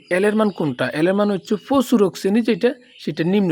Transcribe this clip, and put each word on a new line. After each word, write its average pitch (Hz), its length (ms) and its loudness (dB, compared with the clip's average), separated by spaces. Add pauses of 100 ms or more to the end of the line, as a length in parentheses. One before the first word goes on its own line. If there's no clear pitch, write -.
(100)
এল 185 140 2
এর 208 120 2
মান 214 140 2
কোনটা? 135 420 -2
এল 156 160 0
এর 190 100 0
মান 208 120 2
হচ্ছে 196 260 -4
প্রচুরক 233 600 2
শ্রেণী 196 260 0
যেটা, 226 280 0 (280)
সেটা 165 260 -6
নিম্ন 190 280 2